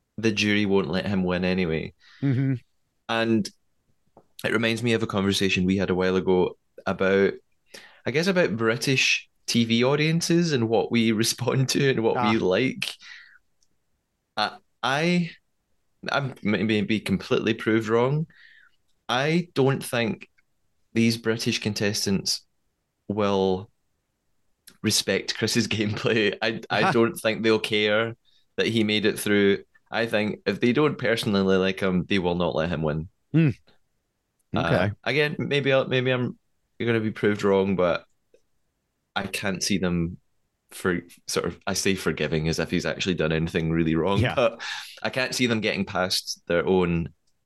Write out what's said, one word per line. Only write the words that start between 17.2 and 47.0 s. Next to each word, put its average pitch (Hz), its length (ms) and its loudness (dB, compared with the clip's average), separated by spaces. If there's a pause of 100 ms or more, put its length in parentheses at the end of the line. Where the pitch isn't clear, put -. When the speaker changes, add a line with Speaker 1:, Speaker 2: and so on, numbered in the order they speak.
Speaker 1:
proved 110 340 0
wrong. 131 380 0 (840)
I 156 460 0
don't 135 300 2
think 117 440 -4 (640)
these 113 260 2
British 113 420 -2
contestants 104 840 -2 (680)
will 98 600 0 (1120)
respect - 540 0
Chris's 110 320 0
<laughs> - 0 -
gameplay. 104 720 0
I, 113 200 -2 (100)
I 101 120 0
Speaker 2:
Huh. 180 100 2
Speaker 1:
don't 117 240 2
think 107 260 -2
they'll 110 160 4
care 107 580 0 (400)
that 92 100 0
he 110 180 2
made 107 200 0
it 117 140 0
through. 101 460 2 (260)
I 113 160 -2
think 107 400 -2
if 98 140 -2
they 120 120 4
don't 143 260 2
personally 101 580 2
like 95 240 0
him, 92 280 0
they 101 100 2
will 87 160 0
not 87 220 -2
let 85 140 0
him 80 120 -4
win. 78 260 -4 (240)
Speaker 2:
Hmm. 151 180 4 (1080)
Speaker 1:
Uh, 82 100 0
Speaker 2:
Okay. 90 260 0 (120)
Speaker 1:
again, 147 340 0
maybe 139 340 0
I'll, 135 140 2
maybe 127 240 0
I'm 127 280 -2 (420)
gonna 117 200 0
be 110 120 -2
proved 104 320 0
wrong, 98 320 2
but 87 280 0 (1120)
I 95 100 -4
can't 95 360 -6
see 98 160 0
them 87 380 -2 (540)
for 90 300 -2 (280)
sort 90 180 -4
of, 87 120 -8 (100)
I 98 60 -4
say 98 200 0
forgiving 78 540 -2
as 80 100 -2
if 82 120 -4
he's 87 160 -2
actually 87 280 -4
done 78 160 0
anything 80 400 -2
really 82 240 2
wrong, 90 240 0
Speaker 2:
Yeah. 101 160 0
Speaker 1:
but 117 260 0 (420)
I 110 80 -4
can't 127 240 -4
see 127 120 2
them 113 140 0
getting 98 240 -2
past - 640 -4
their 85 180 0
own 87 440 2 (360)